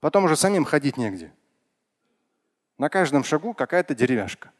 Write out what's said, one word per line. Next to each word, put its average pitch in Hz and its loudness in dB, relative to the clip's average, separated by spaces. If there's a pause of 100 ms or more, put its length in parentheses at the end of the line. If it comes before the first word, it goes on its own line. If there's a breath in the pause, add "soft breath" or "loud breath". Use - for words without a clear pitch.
Потом 190 2
уже 156 4
самим 190 2
ходить 143 0
негде. 95 -6 (1400)
На 139 -2
каждом 147 2
шагу 165 -2
какая-то 175 -2
деревяшка. 117 -2